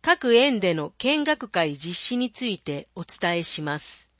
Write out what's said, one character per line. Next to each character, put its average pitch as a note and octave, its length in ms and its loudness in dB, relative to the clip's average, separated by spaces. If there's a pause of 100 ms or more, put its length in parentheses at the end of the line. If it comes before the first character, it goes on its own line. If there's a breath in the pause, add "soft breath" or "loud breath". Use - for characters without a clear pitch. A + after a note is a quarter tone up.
各 C#4 340 4
園 B3+ 240 6
で F#3 160 2
の D3+ 240 -4
見 D4 260 0
学 D4+ 240 0
会 D#3+ 280 0
実 D#3+ 180 -8
施 - 220 -2
に B3 140 -2
つ - 160 -10
い G#3 120 -4
て C#3+ 360 -8
お E3+ 100 -10
伝 F3 340 -2
え E3+ 40 -2
し - 200 -6
ま D3 160 -2
す。 - 420 -16